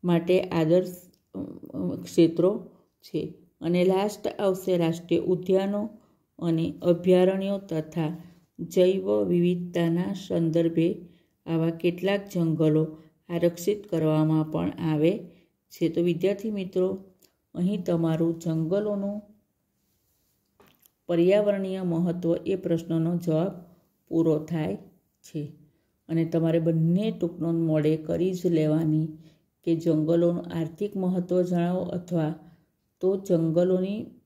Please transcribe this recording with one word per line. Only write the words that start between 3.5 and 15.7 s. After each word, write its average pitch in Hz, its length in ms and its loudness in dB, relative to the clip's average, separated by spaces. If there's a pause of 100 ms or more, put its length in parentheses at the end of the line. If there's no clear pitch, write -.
અને 175 240 2
લાસ્ટ 190 440 0
આવશે 185 480 0
રાષ્ટ્રીય 170 440 0
ઉદ્યાનો 190 680 0 (500)
અને 165 440 -2
અભયારણ્યો 185 760 4
તથા 160 580 -4 (420)
જૈવ 185 520 2
વિવિધતાના 175 1040 0 (120)
સંદર્ભે 165 760 0 (460)
આવા 165 240 0
કેટલાક 180 640 -2
જંગલો 156 640 2 (320)
આરક્ષિત 175 580 -2
કરવામાં 156 680 2
પણ 165 180 -2
આવે 160 480 0 (520)